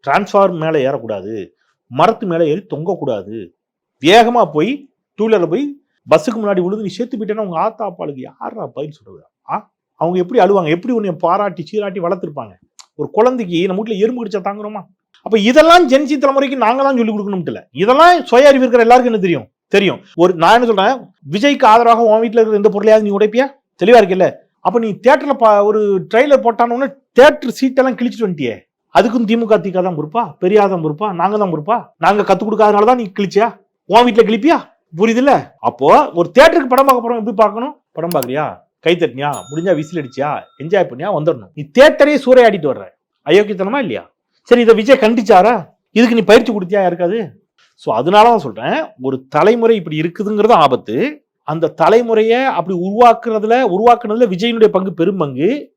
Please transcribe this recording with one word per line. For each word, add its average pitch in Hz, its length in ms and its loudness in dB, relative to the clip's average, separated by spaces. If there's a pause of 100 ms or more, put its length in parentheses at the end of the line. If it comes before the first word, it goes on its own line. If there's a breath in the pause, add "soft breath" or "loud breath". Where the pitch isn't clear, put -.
டிரான்ஸ்ஃபார்ம் 185 580 0
மேல 160 160 -4
ஏறக்கூடாது, 113 560 -6 (560)
மரத்து 185 360 0
மேல 170 160 -2 (100)
ஏறி 196 100 -6 (100)
தொங்கக்கூடாது, 120 640 -8 (640)
வேகமா 226 400 4 (120)
போய் 190 180 -2 (460)
டூ 208 80 -2
வீலர்ல 190 260 0
போய் 262 120 -4 (420)
பஸ்ஸுக்கு 185 340 0
முன்னாடி 202 240 -2
விழுந்து 202 220 -6
நீ 175 100 -8
செத்து 240 200 -8
போயிட்டேன்னா 214 300 -8
உங்க 170 180 -8
ஆத்தா 220 260 -8
அப்பாளுக்கு 147 380 -12
யாரா - 360 -14 (120)
பதில் 151 200 -12
சொல்றது? 95 240 -20 (300)
ஆ? 165 60 -6 (440)
அவங்க 170 220 -2
எப்படி 202 220 -2
அழுவாங்க? 185 320 0
எப்படி 240 220 -8
உன்னை 196 160 -6 (100)
பாராட்டி 180 460 -2
சீராட்டி 202 360 -8
வளர்த்துருப்பாங்க? 151 480 -8 (440)
ஒரு 143 180 -8
குழந்தைக்கு 220 420 -2 (100)
நம்ம 185 120 -4
வீட்டுல 220 240 -8
எறும்பு 247 160 -4
கடிச்சா 208 260 -8
தாங்குறோமா? 208 360 -10 (440)
அப்ப 220 100 -2 (120)
இதெல்லாம் 320 420 6
ஜென்சி 277 260 0
தலைமுறைக்கு 277 480 -2
நாங்க 247 180 0
தான் 277 180 0
சொல்லி 226 120 -2
கொடுக்கணும்ட்டு 196 400 -6
இல்ல. 107 80 -12 (220)
இதெல்லாம் 302 480 4
சுய 269 200 6
அறிவு 262 140 4
இருக்கிற 240 220 2
எல்லாருக்கும் 240 260 4
என்ன 202 140 -2
தெரியும்? 147 200 -4 (280)
தெரியும். 185 240 0 (220 soft breath)
ஒரு, 185 120 4 (100)
நான் 190 140 6
என்ன 240 140 2
சொல்றேன், 208 240 0 (380)
விஜய்க்கு 254 400 0
ஆதரவாக 233 360 4
உன் 220 140 2
வீட்டுல 226 180 0
இருக்கிற 220 200 2
எந்த 208 140 2
பொருளையாவது 214 320 2
நீ 202 120 -4
உடைப்பியா? 220 280 0 (340)
தெளிவா 226 200 6
இருக்குல்ல? 185 280 0 (360)
அப்ப 214 200 -2
நீ 220 40 -6 (160)
தியேட்டர்ல 277 380 0
பா-, 220 100 4 (160)
ஒரு 214 120 0 (300)
ட்ரெய்லர் 269 360 2
போட்டானோன்னு 240 420 -2 (300)
தியேட்டர் 277 400 4
சீட்டெல்லாம் 262 400 -2
கிழிச்சிட்டு 226 280 -6
வந்துட்டியே, 139 300 -6 (380)
அதுக்கும் 220 340 0
திமுக, 220 320 0
திக 180 220 -4
தான் 175 180 -4
பொறுப்பா? 156 220 -6 (200)
பெரியார் 196 320 2
தான் 165 100 -6
பொறுப்பா? 156 240 -6 (120)
நாங்க 196 220 -2
தான் 185 120 -2
பொறுப்பா? 170 240 -4 (260)
நாங்க 196 260 2
கத்து 196 140 0
கொடுக்காதனால 214 460 2
தான் 254 120 2
நீ 208 40 -8 (120)
கிழிச்சியா? 202 300 0 (420)
உன் 233 160 4
வீட்டுல 220 220 2
கிழிப்பியா? 233 300 0 (340)
புரியுதுல்ல? 226 400 0 (360)
அப்போ 135 200 -2 (300)
ஒரு 165 160 0
தியேட்டருக்கு 285 400 4
படம் 269 140 2
பார்க்க 247 180 0
போறோம், 233 160 -4
எப்படி 202 140 -6
பார்க்கணும்? 226 380 -2 (180)
படம் 165 220 -8
பார்க்கறியா? 135 320 -4 (380)
கை 170 100 2
தட்டினியா? 143 360 -4 (180)
முடிஞ்சா 165 320 -4
விசில் 160 220 -10
அடிச்சியா? 135 280 -8 (320)
என்ஜாய் 175 280 -2
பண்ணியா? 147 260 -10
வந்துடணும். 147 400 -4
நீ 151 60 -12 (140)
தியேட்டரே 285 480 4
சூறையாடிட்டு 220 480 2
வர்ற, 98 140 -10 (400)
அயோக்கியத்தனமா 202 580 0
இல்லையா? 107 200 -8 (440)
சரி, 240 160 4
இதை 220 100 6
விஜய் 226 280 2
கண்டிச்சாரா? 220 520 4 (420)
இதுக்கு 233 220 2
நீ 214 100 0
பயிற்சி 226 240 6
கொடுத்தியா 196 300 -2
யாருக்காவது? 175 360 -2 (640)
So, - 60 -8 (100)
அதனால 190 300 4
தான் 214 160 2
சொல்றேன், 135 340 -6 (280)
ஒரு 135 100 -4 (180)
தலைமுறை 226 420 2
இப்படி 165 240 -8
இருக்குதுங்கிறது 208 540 0 (100)
ஆபத்து. 120 320 -2 (520)
அந்த 160 220 -4 (100)
தலைமுறையை 226 600 2 (160)
அப்படி 175 180 -6 (120)
உருவாக்குறதுல, 226 680 2 (200)
உருவாக்குனதுல 226 580 2
விஜயனுடைய 220 420 0
பங்கு 190 160 -2 (100)
பெரும் 190 220 -2
பங்கு. 139 260 -4 (280)